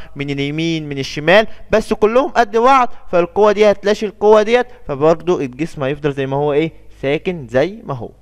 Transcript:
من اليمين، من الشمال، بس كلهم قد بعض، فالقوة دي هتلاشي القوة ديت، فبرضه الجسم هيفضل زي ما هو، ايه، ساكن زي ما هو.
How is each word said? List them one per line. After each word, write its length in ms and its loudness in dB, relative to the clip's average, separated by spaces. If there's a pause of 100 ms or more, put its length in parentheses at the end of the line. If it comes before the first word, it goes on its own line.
(160)
من 140 -8
اليمين، 600 -4
من 80 -8
الشمال، 500 2 (240)
بس 220 2
كلهم 360 2
قد 280 0
بعض، 320 4 (220)
فالقوة 400 2
دي 200 4
هتلاشي 340 -2
القوة 360 4
ديت، 260 0 (200)
فبرضه 540 0
الجسم 420 -8
هيفضل 300 -4
زي 140 -4
ما 100 -4
هو، 160 -2
ايه، 180 0 (300)
ساكن 460 -4
زي 360 -2
ما 100 -8
هو. 160 -12 (120)